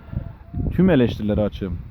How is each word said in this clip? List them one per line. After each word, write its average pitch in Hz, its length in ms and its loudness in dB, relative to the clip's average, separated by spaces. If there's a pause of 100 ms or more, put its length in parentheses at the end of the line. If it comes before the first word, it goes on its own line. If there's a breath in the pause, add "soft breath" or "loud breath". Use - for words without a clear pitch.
(720 loud breath)
tüm 185 200 4
eleştirilere 107 500 2
açığım. 98 380 -4 (120)